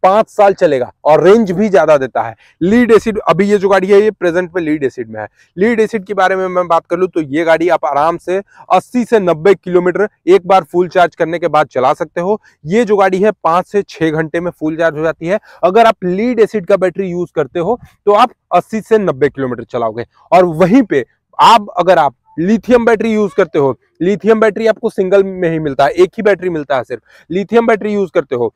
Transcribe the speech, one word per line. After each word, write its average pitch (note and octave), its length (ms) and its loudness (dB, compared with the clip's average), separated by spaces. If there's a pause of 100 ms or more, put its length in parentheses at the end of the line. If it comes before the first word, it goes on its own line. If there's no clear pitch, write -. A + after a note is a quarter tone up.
पांच G3 260 2
साल G3+ 240 2
चलेगा C3+ 380 -2 (120)
और D3+ 200 2
range G3 280 4
भी G3 180 -2
ज्यादा D#3+ 280 4
देता B2+ 240 -4
है। A2+ 140 -8 (260)
Lead A3 300 2
acid, G#3+ 280 0
अभी E3 260 0
ये G#3 120 0
जो F#3+ 120 -2
गाड़ी F#3+ 180 2
है, G3+ 140 4
ये G#3+ 100 2
present F3 440 -4
में F#3 60 -2
lead D#3 220 -4
acid A#2+ 260 -6
में A2 100 -14
है। G#2+ 80 -10 (300)
Lead A3 220 0
acid G#3+ 260 -2
के G#3 80 -10
बारे F#3+ 220 0
में F#3 120 -4
मैं F3+ 200 -4
बात E3 180 0
कर E3+ 120 -4
लूँ, F#3 100 0
तो F3 160 -4
ये D3 200 -4
गाड़ी E3 260 0
आप D#3+ 160 -2
आराम D3+ 320 -2
से F#3 240 -6 (280)
अस्सी F#3 360 0
से A3+ 140 2
नब्बे F3 360 2
किलोमीटर F3+ 520 -2 (200)
एक F3+ 200 4
बार F#3 160 4
फुल F3 260 -2
charge E3+ 260 0
करने E3 240 -4
के E3+ 80 -4
बाद D3+ 200 0
चला C3 260 0
सकते E3+ 280 -8
हो। G3+ 180 -2 (260)
ये G3+ 200 0
जो G3+ 120 0
गाड़ी F#3+ 240 2
है, G#3+ 120 2
पाँच E3+ 340 -2
से G3+ 160 -4
छः - 280 -4
घंटे D#3+ 280 -4
में F3 120 -6
full D#3 260 -8
charge D#3+ 200 -2
हो D3+ 60 -6
जाती D#3+ 240 -6
है, G3+ 120 -2 (240)
अगर G#3+ 220 4
आप A3 200 0
lead G#3+ 340 -2
acid G#3 260 0
का G3+ 120 0
battery F#3 300 -4
use F3 240 -8
करते D#3+ 280 -6
हो, F#3+ 200 -4 (280)
तो G#3 60 4
आप A#3 200 2 (180)
अस्सी F#3 300 -2
से A3 160 0
नब्बे D3 320 0
किलोमीटर B2 360 -8
चलाओगे। A#2 400 -6 (260)
और F3+ 140 6
वहीं F3+ 380 2
पे D3+ 220 -2 (340)
आप, G#3 280 4 (100)
अगर F3 220 2
आप C#3+ 160 0 (240)
lithium A3 460 0
battery A3+ 280 0
use G#3+ 200 -2
करते F3 260 0
हो, C3+ 160 0 (260)
lithium G3+ 380 0
battery A3 280 0
आपको A3 220 -2
single G3 340 0
में F#3 260 -4
ही E3 100 -2
मिलता C#3 260 0
है, D3 60 0
एक F3+ 180 2
ही - 140 -10
battery F#3 260 0
मिलता D3 280 -4
है A#2+ 60 -4
सिर्फ। - 180 -12 (280)
lithium G3+ 380 0
battery G#3+ 260 -2
use G3 180 -2
करते D3+ 240 -2
हो A#2+ 200 -2